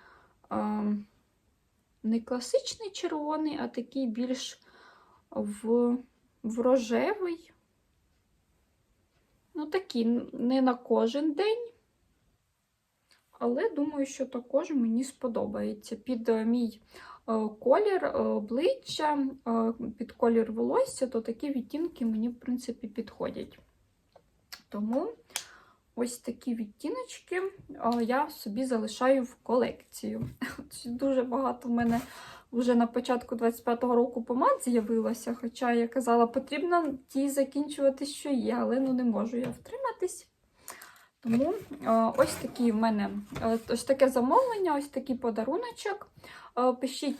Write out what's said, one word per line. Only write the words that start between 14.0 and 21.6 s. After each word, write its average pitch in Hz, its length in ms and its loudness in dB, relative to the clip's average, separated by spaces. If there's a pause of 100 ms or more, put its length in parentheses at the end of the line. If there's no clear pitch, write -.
що 269 200 -6
також 269 440 -2
мені 240 340 2
сподобається. 214 920 -6
Під, 233 320 -6
е, 220 160 2
мій, 233 360 0 (480)
е, 220 200 0 (120)
колір, 381 440 4
е, 277 60 0
обличчя, 269 1160 0 (220)
е, 226 240 2 (260)
під 233 140 -8
колір 226 400 4
волосся, 262 540 0
то 240 140 -2
такі 233 300 -4
відтінки 277 560 -4